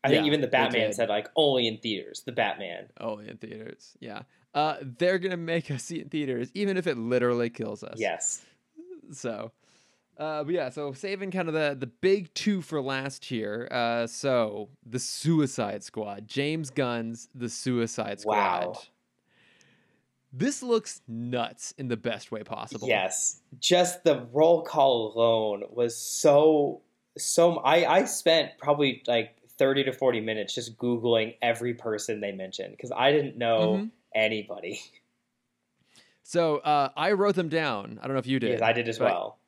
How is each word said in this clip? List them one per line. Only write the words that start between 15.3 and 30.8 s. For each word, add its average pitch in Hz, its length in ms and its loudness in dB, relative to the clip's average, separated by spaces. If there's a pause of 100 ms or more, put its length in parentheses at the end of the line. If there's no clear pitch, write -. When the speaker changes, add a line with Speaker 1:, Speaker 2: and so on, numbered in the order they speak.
Speaker 2:
Squad. 104 440 -10
James 147 440 -4
Gunn's 117 640 -4
The 120 140 -6
Suicide 113 720 -4
Squad. 95 440 2
Speaker 1:
Wow. 90 160 -10 (1500)
Speaker 2:
This 220 300 -2
looks 233 460 -2
nuts 117 680 -6
in 135 100 -6
the 120 100 -2
best 107 340 -6
way 107 120 -8
possible. 107 440 -8
Speaker 1:
Yes. - 540 0 (180)
Just 175 440 2
the 127 280 4
roll 160 320 6
call 123 520 4
alone 110 560 2
was 117 260 -2
so, 147 840 4 (360)
so, 170 400 4
I, 165 420 4
I 254 60 2
spent - 540 2
probably, 147 480 2
like, 117 280 0 (220)
thirty 135 260 4
to 131 80 0
forty 123 300 2
minutes 110 340 -4
just 117 220 -8
Googling 117 640 0